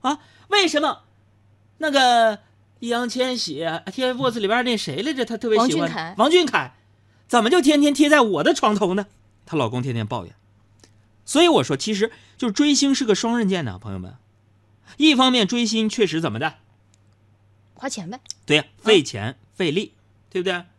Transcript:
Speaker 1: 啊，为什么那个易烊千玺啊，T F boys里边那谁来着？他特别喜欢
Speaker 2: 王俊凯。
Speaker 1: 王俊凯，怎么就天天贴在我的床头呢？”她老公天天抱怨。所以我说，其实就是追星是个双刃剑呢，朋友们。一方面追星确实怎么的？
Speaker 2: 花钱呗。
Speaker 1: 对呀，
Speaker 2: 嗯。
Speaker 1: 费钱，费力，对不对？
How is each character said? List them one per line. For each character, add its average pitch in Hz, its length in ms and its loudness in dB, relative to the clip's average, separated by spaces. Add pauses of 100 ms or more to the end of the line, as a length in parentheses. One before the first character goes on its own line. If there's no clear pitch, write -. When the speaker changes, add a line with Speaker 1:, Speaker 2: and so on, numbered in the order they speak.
Speaker 1:
啊， 277 180 -2 (300)
为 392 180 4
什 294 140 0
么 302 220 -4 (720)
那 311 120 -4
个 240 500 4 (400)
易 233 140 -6
烊 240 160 -2
千 254 260 -2
玺 160 300 -8
啊 160 160 -6 (100)
，T 262 140 -4
F 254 160 -2
boys 240 160 -2
里 202 100 -4
边 240 160 0
那 233 140 -2
谁 160 240 -6
来 285 100 -4
着？ 254 140 -4
他 233 100 -8
特 226 140 -6
别 214 80 2
喜 226 60 4
欢 254 40 2
Speaker 2:
王 - 200 0
俊 - 0 -
凯。 175 320 -8
Speaker 1:
王 254 100 4
俊 349 160 4
凯， 147 300 -2 (520)
怎 233 160 2
么 220 60 2
就 349 100 4
天 285 220 4
天 294 100 4
贴 294 160 4
在 294 140 6
我 190 220 2
的 320 100 4
床 214 220 2
头 185 180 0
呢？” 196 140 -2 (400)
她 165 100 -4
老 131 100 0
公 123 140 -4
天 127 140 -4
天 110 100 -4
抱 107 200 -8
怨。 - 100 -20 (920)
所 285 160 2
以 349 60 6
我 269 160 4
说， 139 120 -2
其 214 200 -4
实 214 160 -2 (260)
就 254 100 -4
是 214 40 -2
追 294 240 2
星 277 180 2
是 269 100 -2
个 214 120 2
双 233 240 -2
刃 208 100 0
剑 175 160 -2
呢， 92 160 -8
朋 101 120 -12
友 95 40 -8
们。 92 160 -14 (840)
一 302 180 4
方 254 160 4
面 233 160 2
追 240 180 0
星 220 240 0
确 208 160 0
实 160 160 -4
怎 151 100 -4
么 107 60 -8
的？ 151 200 -6 (1160)
Speaker 2:
花 269 160 -12
钱 190 220 -12
呗。 254 80 -14 (260)
Speaker 1:
对 147 120 -10
呀， 151 60 -12
Speaker 2:
嗯。 - 60 -20 (140)
Speaker 1:
费 208 180 4
钱， 117 380 -10 (160)
费 170 160 -4
力， 180 220 -6 (360)
对 185 140 -6
不 180 40 -4
对？ 175 140 -6 (180)